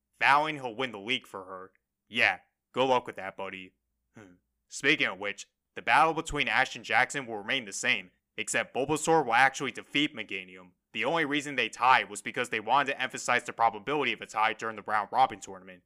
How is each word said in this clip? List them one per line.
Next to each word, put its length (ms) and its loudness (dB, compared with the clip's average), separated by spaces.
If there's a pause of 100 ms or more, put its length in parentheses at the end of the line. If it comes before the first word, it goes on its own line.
(200)
vowing 360 4
he'll 200 -8
win 160 -4
the 80 -12
league 260 -4
for 200 -12
her. 260 -16 (380)
Yeah, 280 2 (360)
good 120 2
luck 220 2
with 80 -12
that, 220 -10
buddy. 360 -12 (420)
Hmm. 200 -20 (340)
Speaking 380 2
of 120 -4
which, 280 -8 (280)
the 60 -10
battle 320 6
between 340 -4
Ash 280 0
and 100 -14
Jackson 400 0
will 120 -8
remain 280 -4
the 80 -12
same, 380 -2 (260)
except 380 -2
Bulbasaur 500 2
will 80 0
actually 380 4
defeat 440 -4
Meganium. 520 -12 (260)
The 120 -4
only 180 2
reason 320 -4
they 140 0
tied 400 4
was 120 -12
because 280 -6
they 100 -4
wanted 320 2
to 100 -6
emphasize 420 -2
the 100 -10
probability 580 0
of 100 -6
a 40 -10
tie 280 0
during 220 -8
the 100 -12
round 260 -2
robin 280 2
tournament. 460 -16